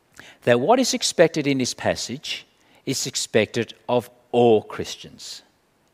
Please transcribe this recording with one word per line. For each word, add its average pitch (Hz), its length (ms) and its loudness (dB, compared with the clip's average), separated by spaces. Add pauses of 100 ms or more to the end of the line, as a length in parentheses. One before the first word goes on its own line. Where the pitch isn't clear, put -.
(440)
that 120 160 4
what 208 200 2
is 247 140 0
expected 160 540 0
in 139 100 0
this 127 160 -4
passage - 720 -6 (400)
is 135 220 -6
expected - 680 -2 (140)
of 123 220 -2 (240)
all 120 280 6
Christians, - 800 -14 (520)